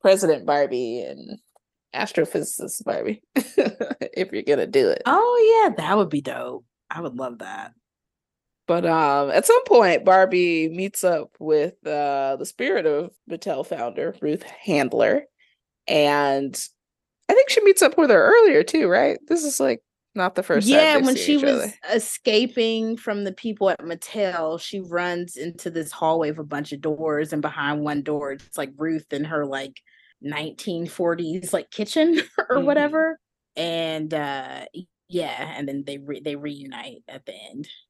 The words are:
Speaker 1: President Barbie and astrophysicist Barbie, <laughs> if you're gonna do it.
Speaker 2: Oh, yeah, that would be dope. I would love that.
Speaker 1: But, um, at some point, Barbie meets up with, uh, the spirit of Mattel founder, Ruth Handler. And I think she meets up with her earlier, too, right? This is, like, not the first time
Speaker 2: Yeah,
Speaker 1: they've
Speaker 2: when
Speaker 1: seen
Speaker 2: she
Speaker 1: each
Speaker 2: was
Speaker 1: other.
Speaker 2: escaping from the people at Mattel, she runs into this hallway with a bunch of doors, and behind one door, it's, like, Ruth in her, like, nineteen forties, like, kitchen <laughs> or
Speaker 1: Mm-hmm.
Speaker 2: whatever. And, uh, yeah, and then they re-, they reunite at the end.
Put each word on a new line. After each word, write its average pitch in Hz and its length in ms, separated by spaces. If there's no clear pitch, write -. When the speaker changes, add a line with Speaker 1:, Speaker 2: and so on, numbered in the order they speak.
Speaker 1:
President 185 460
Barbie 127 540
and 69 360
astrophysicist - 880
Barbie, - 440
<laughs> - 60
if - 960
you're 104 100
gonna 135 240
do 131 220
it. - 160
Speaker 2:
Oh, 453 600
yeah, 277 120
that 175 200
would 190 120
be 147 120
dope. 123 440
I 160 120
would 135 140
love 123 240
that. 101 340
Speaker 1:
But, 170 180
um, 143 460
at 196 140
some 494 200
point, 180 400
Barbie 180 640
meets 185 340
up 170 360
with, 156 360
uh, 139 520
the 127 80
spirit 247 420
of 151 240
Mattel 160 360
founder, 120 560
Ruth 151 220
Handler. 135 840
And 143 680
I - 40
think 523 160
she 440 140
meets 392 180
up - 160
with 311 120
her 190 240
earlier, 381 300
too, 311 240
right? - 400
This 330 160
is, 285 160
like, 269 220
not 180 200
the 185 80
first 208 260
time 277 100
Speaker 2:
Yeah, 311 160
Speaker 1:
they've 277 100
Speaker 2:
when 262 100
Speaker 1:
seen - 100
Speaker 2:
she 294 100
Speaker 1:
each 277 80
Speaker 2:
was 269 200
Speaker 1:
other. 214 100
Speaker 2:
escaping 226 1040
from 202 280
the 190 80
people 202 360
at 170 120
Mattel, 170 800
she - 180
runs 175 560
into 170 340
this 165 220
hallway 160 400
with 156 80
a 156 60
bunch 147 260
of 139 100
doors, 151 520
and 151 80
behind 147 400
one 147 220
door, 147 300
it's, - 240
like, 139 200
Ruth 156 340
in 147 140
her, 156 200
like, 135 360
nineteen 156 680
forties, 170 680
like, 165 180
kitchen 311 580
<laughs> - 80
or 254 80
Speaker 1:
Mm-hmm. 269 80
Speaker 2:
whatever. 302 540
And, 160 560
uh, 139 520
yeah, 156 480
and 143 100
then 139 180
they 139 120
re-, 139 240
they 147 160
reunite 143 720
at 135 160
the 98 80
end. 107 340